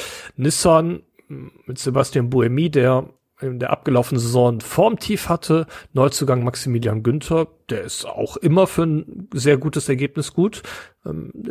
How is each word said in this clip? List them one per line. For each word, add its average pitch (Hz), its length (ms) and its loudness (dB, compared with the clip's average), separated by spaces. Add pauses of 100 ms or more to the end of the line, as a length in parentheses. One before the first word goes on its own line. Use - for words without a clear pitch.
(360)
Nissan 160 680 2 (220)
mit 135 520 -14
Sebastian 131 500 0
Buemi, 127 420 2
der 131 380 2 (340)
in 127 160 -8
der 123 120 -4
abgelaufenen 123 500 0
Saison 120 360 4
ein 110 40 -6
Formtief 208 720 0
hatte, 160 360 0 (280)
Neuzugang 131 500 2
Maximilian 117 580 -2
Günther, 151 460 0 (220)
der 110 100 -4
ist - 240 -10
auch - 320 -6
immer 175 300 4
für - 160 0
ein 165 500 -2
sehr 143 240 4
gutes 143 320 -2
Ergebnis 139 460 -2
gut. 190 280 0 (440)
Ähm, - 260 -10 (180)